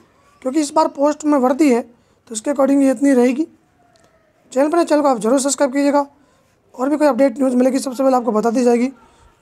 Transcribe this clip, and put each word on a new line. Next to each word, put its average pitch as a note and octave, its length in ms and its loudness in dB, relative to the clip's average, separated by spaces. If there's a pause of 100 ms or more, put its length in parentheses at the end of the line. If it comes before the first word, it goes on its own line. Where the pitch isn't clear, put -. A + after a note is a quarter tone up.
(420)
क्योंकि C4 200 -2
इस D4 100 -6
बार D#4 180 0
post D4 360 -2
में D4 140 0
वृद्धि C4+ 300 2
है, A#3+ 120 2
तो - 540 -20
इसके D4 160 -6
according C#4 300 0
ये C4+ 100 2
इतनी C#4 220 0
रहेगी। B3+ 340 0 (1040)
चैनल C#4+ 180 0
पर, E4+ 140 0
channel D#4 180 0
को C#4+ 60 0
आप C4 120 0
जरूर A3+ 200 0
subscribe C4+ 340 -2
कीजिएगा, C#4+ 320 0 (680)
और B3+ 140 -4
भी D4+ 80 0
कोई D4 100 2
update C4+ 300 2
news C4 180 0
मिलेगी, B3+ 240 2
सबसे B3+ 240 -6
पहले C4 120 2
आपको B3 160 -2
बता G#3+ 180 -2
दी B3 140 0
जाएगी। A#3+ 280 0 (500)